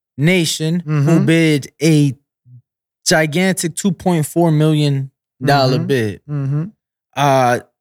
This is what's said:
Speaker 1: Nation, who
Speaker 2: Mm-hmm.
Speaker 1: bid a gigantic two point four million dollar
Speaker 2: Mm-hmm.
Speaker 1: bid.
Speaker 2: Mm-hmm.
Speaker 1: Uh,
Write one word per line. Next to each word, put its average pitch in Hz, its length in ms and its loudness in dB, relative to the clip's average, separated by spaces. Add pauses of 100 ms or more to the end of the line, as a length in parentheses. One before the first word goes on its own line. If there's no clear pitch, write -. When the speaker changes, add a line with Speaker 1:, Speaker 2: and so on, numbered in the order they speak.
(160)
Speaker 1:
Nation, 160 640 0
who 151 200 -2
Speaker 2:
Mm-hmm. 147 260 2
Speaker 1:
bid 160 460 2 (100)
a 147 340 2 (880)
gigantic 170 720 -2
two - 160 -4
point 165 360 -2
four 170 260 0
million 151 580 0 (320)
dollar 139 360 2
Speaker 2:
Mm-hmm. 175 80 -4
Speaker 1:
bid. 113 420 -2
Speaker 2:
Mm-hmm. 147 360 -6 (520)
Speaker 1:
Uh, 131 440 2 (200)